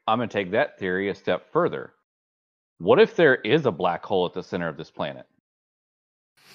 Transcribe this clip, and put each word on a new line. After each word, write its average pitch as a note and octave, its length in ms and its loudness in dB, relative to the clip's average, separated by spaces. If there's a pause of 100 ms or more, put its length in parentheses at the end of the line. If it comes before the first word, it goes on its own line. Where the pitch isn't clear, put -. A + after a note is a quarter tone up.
I'm A2 120 0
gonna A#2 80 -4
take G2 240 -4
that B2 280 -2
theory F#2+ 300 -4
a F2+ 60 -4
step - 360 -6
further. D#2 420 -4 (840)
What A2 200 4
if A3 160 4
there D3 200 6
is C3+ 300 0
a A2+ 60 0
black E2+ 340 -2
hole F#2 200 0
at E2 80 -4
the F2+ 100 -8
center F2 240 -6
of D2 80 -8
this D#2 160 -14
planet? C#2 360 -10 (1300)